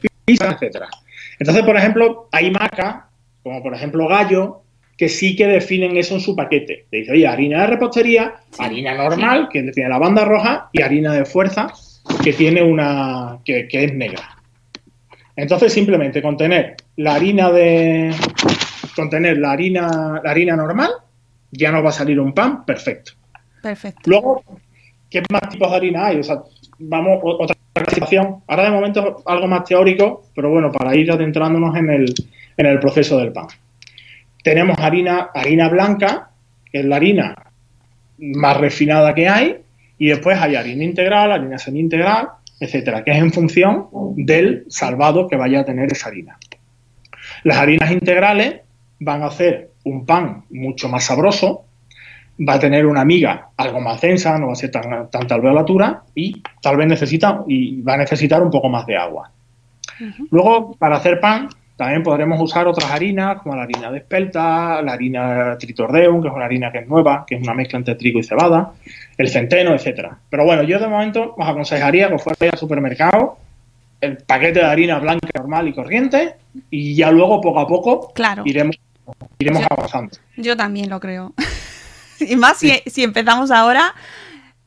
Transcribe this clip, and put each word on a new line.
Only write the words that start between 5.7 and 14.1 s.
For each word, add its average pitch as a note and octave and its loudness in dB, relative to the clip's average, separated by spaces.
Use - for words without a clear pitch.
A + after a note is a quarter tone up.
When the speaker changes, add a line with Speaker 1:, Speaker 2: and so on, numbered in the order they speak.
Speaker 1:
eso F3 -2
en F#3 -4
su F#3+ -4
paquete. C#3+ -4
Te G#2+ -6
dice, A2 -6
oye, D#3+ 6
harina D3 0
de G#3 4
repostería, A#3 0
Speaker 2:
Sí. - -12
Speaker 1:
harina B2 -6
normal, F3+ 0
Speaker 2:
Sí. C#3 -2
Speaker 1:
que C3+ -8
tiene C3 -2
la B2+ 0
banda G3+ 4
roja, G#3+ 0
y - 2
harina D3 0
de C#3+ 0
fuerza, F#3+ -2
que D3+ 2
tiene D#3+ 2
una, C3+ 0
que, B2 -4
que C#3 -2
es C#3+ -4
negra. A2 -10